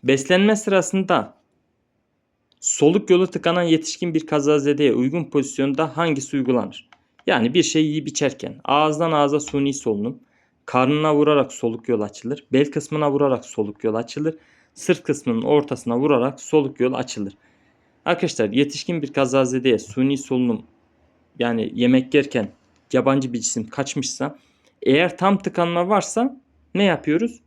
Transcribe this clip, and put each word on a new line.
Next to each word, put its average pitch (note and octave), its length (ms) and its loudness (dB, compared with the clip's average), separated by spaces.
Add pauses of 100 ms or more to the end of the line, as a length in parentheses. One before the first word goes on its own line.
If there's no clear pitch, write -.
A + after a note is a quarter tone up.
Beslenme F#3+ 520 4
sırasında F#3+ 800 0 (1200)
soluk E3+ 500 2
yolu F3+ 180 4
tıkanan F3 360 -2
yetişkin E3 500 -2
bir D#3 120 -2
kazazedeye C#3+ 680 2
uygun C#3 300 0
pozisyonda C#3 720 -2
hangisi D3 400 -2
uygulanır? A#2+ 520 -2 (380)
Yani B2 260 0
bir E3+ 100 4
şey D#3+ 220 0
yiyip D3+ 220 -4
içerken C#3 560 -4
ağızdan D#3 480 0
ağza D3 280 2
suni C#3 340 -2
solunum, A2+ 460 -4 (460)
karnına D3+ 500 2
vurarak D3 380 2
soluk A2+ 360 -6
yol A2+ 120 0
açılır, A#2 520 -8
bel C#3+ 180 4
kısmına D3 400 -2
vurarak C3+ 340 2
soluk G#2 380 -6
yol A2 120 0
açılır, D3+ 420 -6 (360)
sırt - 300 -2
kısmının B2 380 -2
ortasına C3+ 580 0
vurarak C#3 420 0
soluk C#3 380 -2
yol B2+ 140 0
açılır. A2 440 -8 (680)
Arkadaşlar, D#3+ 440 -2
yetişkin C#3+ 520 -2
bir C#3 120 -8
kazazedeye B2+ 640 2
suni C3+ 380 -2
solunum, B2+ 480 -2 (720)
yani A#2 360 -2
yemek B2+ 380 4
yerken C3 380 0 (420)
yabancı C3 400 2
bir A#2 60 -4
cisim A2 280 -6
kaçmışsa, C#3 720 -6 (420)
eğer E3 360 2
tam G3 200 2
tıkanma F3 520 -2
varsa A3 520 -2 (340)
ne G3 80 2
yapıyoruz? F3+ 640 0